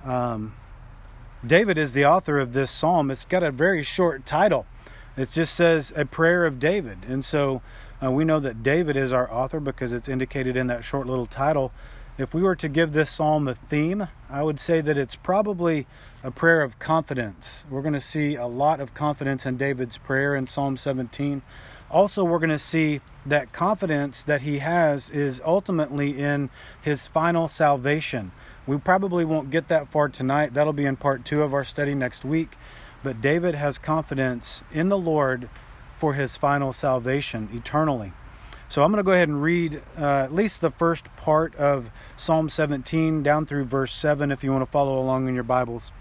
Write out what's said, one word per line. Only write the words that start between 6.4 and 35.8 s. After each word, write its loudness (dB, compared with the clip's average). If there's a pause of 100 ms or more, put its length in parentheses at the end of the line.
of -2
David." -2
And -4
so, 0 (420)
uh, 0
we 2
know 2
that -6
David 2
is 0
our 2
author -2
because -4
it's -6
indicated -2
in 0
that -4
short -4
little -2
title. 0 (480)
If -6
we 0
were 2
to -6
give 2
this 2
psalm 2
a -4
theme, -2 (200)
I -4
would -2
say 2
that 2
it's -4
probably 0 (360)
a -6
prayer 6
of -2
confidence. -2
We're -4
gonna -2
see -2
a -6
lot 2
of -8
confidence -2
in -2
David's -4
prayer 0
in -4
Psalm -2
seventeen. -4 (480)
Also, 4
we're 2
gonna 2
see 0 (240)
that 0
confidence -2
that 0
he -2
has 2
is -2
ultimately 0
in -2 (320)
his -2
final 2
salvation. 0 (360)
We 0
probably 2
won't -2
get -2
that 2
far 2
tonight. 0
That'll 2
be -2
in 0
part -2
two 0
of 0
our 0
study -4
next -4
week. -2 (500)
But -6
David 2
has -2
confidence -4
in 0
the 2
Lord 0 (500)